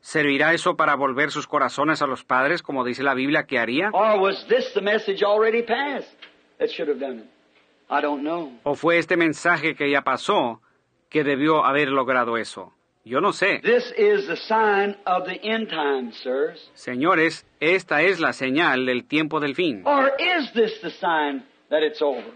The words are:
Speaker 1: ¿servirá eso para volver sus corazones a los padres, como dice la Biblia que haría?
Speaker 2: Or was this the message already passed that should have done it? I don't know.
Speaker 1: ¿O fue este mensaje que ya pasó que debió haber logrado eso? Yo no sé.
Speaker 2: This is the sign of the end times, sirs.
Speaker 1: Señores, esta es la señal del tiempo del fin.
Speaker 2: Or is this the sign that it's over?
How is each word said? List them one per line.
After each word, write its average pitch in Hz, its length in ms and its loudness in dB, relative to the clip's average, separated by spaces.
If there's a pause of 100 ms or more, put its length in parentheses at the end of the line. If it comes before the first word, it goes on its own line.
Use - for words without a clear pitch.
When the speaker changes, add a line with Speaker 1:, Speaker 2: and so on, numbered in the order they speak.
Speaker 1:
¿servirá 147 520 2
eso 170 240 0
para 156 180 2
volver 135 360 0
sus 147 160 -8
corazones 147 560 0
a 143 40 0
los 127 180 -6
padres, 139 380 0
como 135 220 -4
dice 120 180 -4
la 139 120 2
Biblia 143 300 0
que 131 140 -2
haría? 131 340 0
Speaker 2:
Or 208 280 2
was 190 280 -2
this 240 260 0
the 196 80 0
message 202 420 0
already 220 380 2
passed 247 520 -4 (440)
that 160 100 0
should 156 220 -4
have 127 100 -2
done 131 200 -8
it? 107 100 -20 (600)
I 143 120 0
don't 147 180 -2
know. 156 320 -6 (120)
Speaker 1:
¿O 143 100 0
fue 170 240 2
este 165 180 0
mensaje 160 580 0
que 143 160 -2
ya 139 120 2
pasó 131 580 0 (480)
que 151 160 0
debió 143 400 2
haber 139 240 2
logrado 127 480 0
eso? 98 380 -8 (320)
Yo 123 140 -2
no 190 140 2
sé. 185 280 0
Speaker 2:
This 240 360 2
is 208 280 4
the 165 100 -6
sign 208 680 0
of 180 220 0
the 185 160 -8
end 220 260 -4
times, 139 540 -2
sirs. 143 500 -4
Speaker 1:
Señores, 156 720 0 (160)
esta 160 400 0
es 180 180 2
la 139 140 0
señal 131 540 0
del 123 180 -2
tiempo 151 360 -2
del 143 140 -4
fin. 131 300 -4
Speaker 2:
Or 277 340 2
is 339 360 0
this 220 260 0
the 170 80 -8
sign 151 560 -2 (240)
that 156 140 2
it's 151 180 -2
over? 131 240 0 (100)